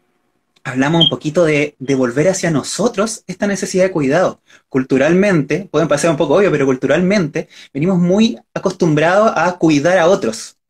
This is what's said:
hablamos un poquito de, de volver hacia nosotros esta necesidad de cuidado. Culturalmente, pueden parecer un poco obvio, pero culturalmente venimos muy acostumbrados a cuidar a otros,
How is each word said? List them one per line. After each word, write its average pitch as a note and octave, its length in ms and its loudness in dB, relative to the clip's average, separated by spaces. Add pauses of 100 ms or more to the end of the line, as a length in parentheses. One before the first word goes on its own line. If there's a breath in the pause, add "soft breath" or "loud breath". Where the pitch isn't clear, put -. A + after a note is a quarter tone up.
(640)
hablamos C#3 420 0
un - 40 2
poquito D3+ 360 -2
de, D3 340 -2
de C3+ 160 -2
volver C3 320 0
hacia F#3+ 240 -2
nosotros G3 760 -4
esta G3+ 220 -6
necesidad F#3+ 380 -2
de F#3 60 0
cuidado. D3 500 0 (280 soft breath)
Culturalmente, D3+ 1040 0
pueden D#3 160 0
parecer D3+ 220 0
un D#3+ 80 0
poco D#3 180 2
obvio, F#3+ 160 2
pero C#3 140 0
culturalmente D#3+ 840 0 (260 loud breath)
venimos F3 240 0
muy G3+ 400 2 (160)
acostumbrados F3+ 840 0
a F3 220 0
cuidar D#3+ 400 2
a E3 100 2
otros, - 500 -2 (120)